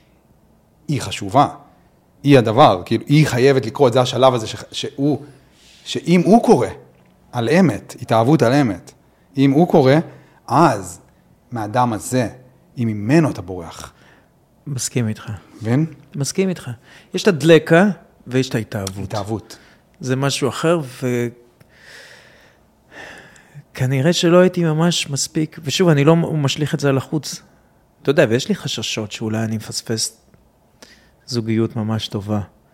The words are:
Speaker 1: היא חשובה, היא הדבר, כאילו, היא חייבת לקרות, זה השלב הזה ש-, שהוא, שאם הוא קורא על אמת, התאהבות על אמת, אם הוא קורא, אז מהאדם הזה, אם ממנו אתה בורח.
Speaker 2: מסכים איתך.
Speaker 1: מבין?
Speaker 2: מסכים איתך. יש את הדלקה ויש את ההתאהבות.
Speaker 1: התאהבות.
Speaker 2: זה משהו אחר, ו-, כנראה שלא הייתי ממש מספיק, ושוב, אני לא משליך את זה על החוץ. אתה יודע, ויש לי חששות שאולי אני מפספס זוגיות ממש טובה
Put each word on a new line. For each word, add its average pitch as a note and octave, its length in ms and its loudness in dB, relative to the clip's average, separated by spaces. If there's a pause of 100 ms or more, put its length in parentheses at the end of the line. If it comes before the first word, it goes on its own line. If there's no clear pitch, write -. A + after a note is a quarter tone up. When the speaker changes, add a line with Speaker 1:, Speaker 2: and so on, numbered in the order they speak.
(880)
Speaker 1:
היא C#3 120 -4
חשובה, G2+ 480 0 (720)
היא C#3 160 6
הדבר, A2 460 4
כאילו, - 220 -2
היא D3 200 4
חייבת B2+ 400 2
לקרות, B2 260 2
זה B2+ 80 2
השלב B2+ 340 2
הזה A2+ 120 -6
ש-, - 100 -12 (160)
שהוא, C#3 500 -4 (640)
שאם F3 400 0
הוא G#3+ 200 6
קורא B2+ 240 4 (640)
על A#2 160 -4
אמת, D3 540 0
התאהבות B2 400 2
על A#2 100 4
אמת, B2 400 -2 (440)
אם C#3 140 2
הוא D#3 180 2
קורא, C3+ 240 4 (540)
אז B2 540 0 (500)
מהאדם A#2 420 -2
הזה, A2 360 -4 (500)
אם A#2 100 -2
ממנו A2+ 420 0
אתה F#2 120 -10
בורח. F2 500 -14 (760)
Speaker 2:
מסכים B2+ 420 -6
איתך. G#2+ 220 -10 (320)
Speaker 1:
מבין? B2+ 240 0 (300)
Speaker 2:
מסכים F#3+ 320 -4
איתך. E3 220 -10 (440)
יש F#3 80 -6
את A3+ 60 2
הדלקה E3 600 4 (380)
ויש B2+ 220 -2
את - 60 -8
ההתאהבות. G2 500 -6
Speaker 1:
התאהבות. G#2 540 -8 (420)
Speaker 2:
זה C3 160 -4
משהו C#3 320 -2
אחר, E3 320 -2 (220)
ו-, B2 240 -2 (2500)
כנראה C3+ 380 0
שלא F3 280 4
הייתי F3+ 240 2
ממש D#3+ 460 0
מספיק, - 520 -6
ושוב, F3 260 0
אני C#3+ 160 4
לא E3 120 6
משליך D3+ 580 -2
את D#3 60 -6
זה C#3 80 0
על C3+ 80 2
החוץ. - 460 -6 (600)
אתה - 80 0
יודע, D3 180 4
ויש A#2 200 -2
לי G3+ 60 -2
חששות - 580 -8
שאולי A2 320 -4
אני A2 120 -6
מפספס - 600 -8 (1120)
זוגיות A2+ 500 -2
ממש A2 320 -4
טובה G#2 320 -4 (340)